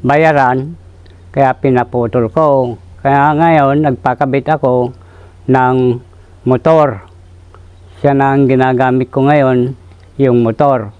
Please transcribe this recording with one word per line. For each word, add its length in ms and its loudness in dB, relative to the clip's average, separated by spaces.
bayaran, 720 0
kaya 240 0
pinaputol 800 -2
ko. 400 0
Kaya 400 0
ngayon, 480 2
nagpakabit 640 -2
ako 400 0
ng 560 0
motor. 560 0
Siya 80 0
na 240 0
ang 160 2
ginagamit 640 0
ko 160 0
ngayon, 400 0
yung 240 2
motor. 580 -2